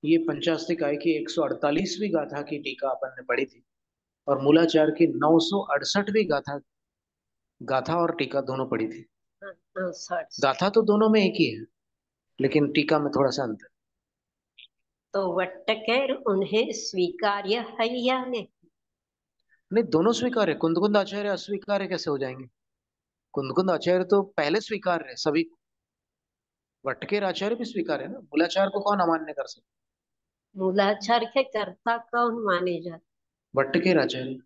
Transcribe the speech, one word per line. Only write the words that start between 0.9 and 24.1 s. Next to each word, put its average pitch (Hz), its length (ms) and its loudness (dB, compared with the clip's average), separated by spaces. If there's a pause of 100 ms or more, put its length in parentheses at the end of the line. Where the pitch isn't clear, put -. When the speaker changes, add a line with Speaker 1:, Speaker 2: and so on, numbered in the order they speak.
Speaker 1:
की 151 260 0
एक - 80 -8
सौ 175 120 -2
अड़तालीसवीं 165 720 -2
गाथा 147 280 -2
की 143 180 -6
टीका 139 300 -6
अपन 131 280 -6
ने 127 60 -16
पढ़ी 127 220 -2
थी - 180 -20 (640)
और 139 140 2
मूलाचार 156 500 6
की 160 160 4
नौ 151 320 6
सौ 196 220 0
अड़सठवीं 196 680 0
गाथा, 143 320 -2 (1000)
गाथा 131 340 -2
और 170 200 0
टीका 135 260 -2
दोनों 131 260 -4
पढ़ी 113 200 -2
थी। 110 220 -12 (340)
Speaker 2:
हाँ, 196 100 -14
नौ 185 380 -8
सौ - 240 -8
अड़सठ। - 280 -6
Speaker 1:
गाथा 139 260 2
तो 214 120 4
दोनों 214 280 4
में 214 160 6
एक - 80 2
ही 165 120 4
है, 110 200 -6 (760)
लेकिन 143 300 2
टीका 151 280 2
में 143 120 -2
थोड़ा 135 200 2
सा 143 120 -4
अंतर। 110 240 -8 (1500)
Speaker 2:
तो 185 260 -2
वट्टकेर 226 720 -2
उन्हें 208 600 0
स्वीकार्य 202 880 -2
है 233 460 -4
या 254 200 0
नहीं? 240 220 -6 (1300)
Speaker 1:
नहीं, 226 100 4
दोनों 165 280 4
स्वीकार्य। 233 420 0
कुंदकुंद 170 440 2
आचार्य 202 320 -2
अस्वीकार्य 196 580 -4
कैसे 170 220 -4
हो 143 80 0
जाएंगे? 127 300 -6 (840)
कुंदकुंद 143 400 0
आचार्य 175 340 2
तो 202 160 4